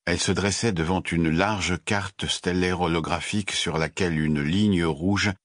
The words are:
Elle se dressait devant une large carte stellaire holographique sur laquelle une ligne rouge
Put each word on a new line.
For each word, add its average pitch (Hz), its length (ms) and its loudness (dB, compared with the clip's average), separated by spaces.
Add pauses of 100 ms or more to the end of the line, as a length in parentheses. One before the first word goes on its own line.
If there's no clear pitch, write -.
Elle 87 120 2
se - 140 0
dressait 98 400 0
devant 82 300 0
une 85 280 0
large 90 540 0
carte 101 420 -4
stellaire 90 540 0
holographique 85 720 -2
sur 80 260 -2
laquelle 80 400 0
une 76 240 0
ligne 92 420 2
rouge 95 460 0 (140)